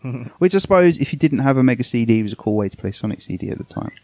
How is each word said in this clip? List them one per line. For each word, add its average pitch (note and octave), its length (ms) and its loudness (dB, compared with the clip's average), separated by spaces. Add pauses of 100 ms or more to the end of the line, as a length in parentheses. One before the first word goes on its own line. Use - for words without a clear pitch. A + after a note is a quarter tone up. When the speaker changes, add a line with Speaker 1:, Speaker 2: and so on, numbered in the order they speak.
Speaker 1:
Ugh. A#2+ 300 -10
<laughs> - 40 -14
Speaker 2:
which F3+ 160 2
I G3 40 2
suppose F3+ 400 4
if - 140 -4
you C#3+ 60 -4
didn't C#3+ 220 2
have C3+ 160 2
a C3 60 4
Mega B2 220 2
C A#2+ 200 -2
D A2+ 180 4
was G#2 100 -6
a G#2+ 40 -10
cool G#2+ 200 -4
way G#2 120 -2
to - 80 -14
play - 140 -8
Sonic - 300 -8
C - 160 -10
D - 140 -8
at - 80 -6
the - 60 -12
time. - 280 -10 (120)